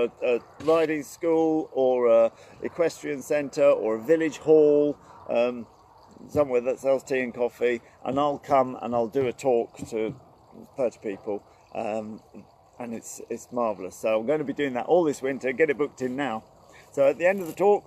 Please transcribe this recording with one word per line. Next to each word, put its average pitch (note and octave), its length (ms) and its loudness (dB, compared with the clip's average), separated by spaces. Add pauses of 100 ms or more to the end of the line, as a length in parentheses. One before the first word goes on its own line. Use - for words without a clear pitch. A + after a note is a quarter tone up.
(220)
a, A#2+ 140 2
a - 280 -14
riding D#3 380 0
school D#3+ 680 0
or B2+ 340 2
a A2+ 260 6 (300)
equestrian D3 580 -4
centre C#3+ 480 0
or A2 280 2
a A2+ 40 -8
village D#3+ 380 2
hall, D3 580 6 (320)
um, A#2+ 380 -2 (640)
somewhere C3 340 0
that B2 160 -4
sells C3+ 240 0
tea C3 180 -2
and A#2+ 140 -6
coffee, A#2+ 480 -2 (220)
and C3 140 -4
I'll C#3+ 200 -2
come B2+ 420 0
and A#2+ 140 -6
I'll A#2 140 0
do C3 180 -2
a A#2 60 -2
talk A#2 440 -2 (140)
to A2 240 -4 (600)
thirty B2 260 -4
people, G2+ 400 -8 (320)
um, A2 480 -8 (560)
and A#2 160 -10
it's, - 340 -16
it's A#2 240 -10
marvellous. G#2 440 -4
So A2 240 0
I'm A2+ 60 -8
gonna D3+ 180 -2
be B2+ 100 -6
doing C#3+ 200 -4
that A#2+ 120 -4
all E3+ 180 4
this C#3 160 -2
winter, C3 320 -4
get D#3 160 2
it C3+ 80 -2
booked C#3+ 240 -4
in B2+ 160 -4
now. B2 280 -6 (480)
So C#3 140 2
at C#3 120 2
the E3 80 0
end G3 140 2
of F3 60 -6
the D#3 60 -10
talk, G3 340 2